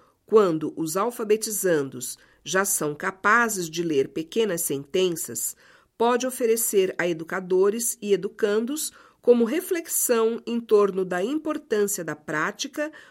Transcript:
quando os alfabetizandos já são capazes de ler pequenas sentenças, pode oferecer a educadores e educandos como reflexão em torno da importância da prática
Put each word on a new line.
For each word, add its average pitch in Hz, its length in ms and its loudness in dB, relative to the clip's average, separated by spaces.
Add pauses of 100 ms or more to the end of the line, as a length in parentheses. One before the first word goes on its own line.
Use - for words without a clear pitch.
(260)
quando 170 500 2
os 160 220 -4
alfabetizandos 196 1200 -2 (260)
já 190 220 0
são 151 300 -2
capazes 202 760 0
de 165 140 -6
ler 147 260 2
pequenas 170 520 -2
sentenças, 147 960 -4 (420)
pode 240 280 2
oferecer 226 720 0
a 170 100 0
educadores 185 960 0
e 208 100 -2
educandos 214 800 -2 (300)
como 240 240 6
reflexão 240 1040 -2
em 233 120 -2
torno 202 460 4
da 180 180 -2
importância 240 800 -2
da 156 120 -8
prática 208 760 -4 (200)